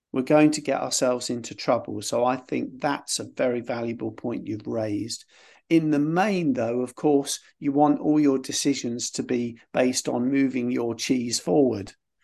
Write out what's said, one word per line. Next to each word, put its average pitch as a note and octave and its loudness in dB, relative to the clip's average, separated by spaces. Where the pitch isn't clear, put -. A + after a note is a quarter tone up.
we're C3 -2
going D3+ 6
to D3+ -2
get C3+ -2
ourselves B2+ 0
into A#2+ -8
trouble. G#2+ -2
So A#2 0
I B2+ 2
think C3 -6
that's C#3+ -4
a A2 -12
very B2 0
valuable A#2 -6
point - -8
you've A2 -8
raised. A2 -4
In D#3+ 4
the D3 4
main, E3+ 2
though, A#2+ -2
of B2 -6
course, C#3+ 2
you C#3+ -2
want D3 4
all D3+ 2
your C#3 4
decisions C3 -4
to - -4
be A#2+ -4
based B2+ 0
on B2 0
moving B2+ 0
your A#2 -2
cheese A#2+ -2
forward, B2+ 2